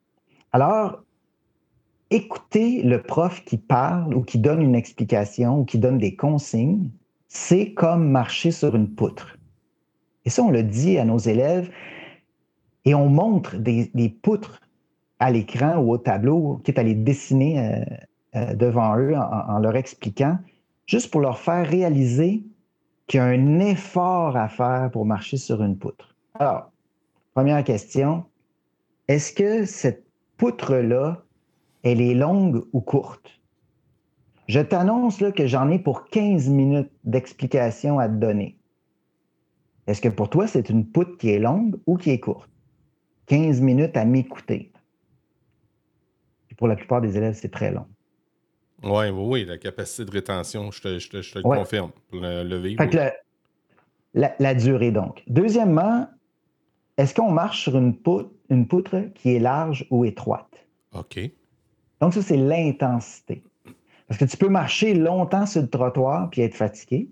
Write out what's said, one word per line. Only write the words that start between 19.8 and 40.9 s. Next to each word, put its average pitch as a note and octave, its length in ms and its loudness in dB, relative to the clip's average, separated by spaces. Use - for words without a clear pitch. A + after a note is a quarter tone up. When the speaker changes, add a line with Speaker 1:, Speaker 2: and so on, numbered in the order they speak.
Speaker 1:
juste A#3+ 240 -2
pour D#3+ 100 2
leur C3 180 0
faire E3+ 300 -2
réaliser D#3+ 760 2
qu'il - 120 0
y - 20 4
a B2+ 60 2
un C3+ 340 4
effort F3+ 760 0
à A2 120 -2
faire B2+ 420 -2
pour A2+ 140 -4
marcher G#2+ 320 -4
sur A#2 260 -4
une G2 160 0
poutre. - 380 -14
Alors, C3+ 320 -2
première C#3+ 280 2
question, C#3 640 -2
est-ce D3 240 0
que G#3+ 340 0
cette - 380 -4
poutre-là, B2+ 840 0
elle B2 160 2
est B2 140 2
longue D#3+ 580 2
ou C3 80 0
courte ? - 600 -4
Je C3 120 2
t'annonce, G3 600 0
là, G3+ 100 0
que F3 160 0
j'en C3+ 240 2
ai F3+ 80 2
pour D3+ 280 -4
quinze G3+ 420 0
minutes C#3 420 2
d'explication B2+ 960 -2
à A#2 80 0
te G#2+ 60 -2
donner. G#2+ 440 -2
Est-ce G2+ 140 -4
que B2 80 0
pour G#2 200 -2
toi, F#3+ 200 2
c'est B2 220 -2
une A2 160 2
poutre F3 320 -2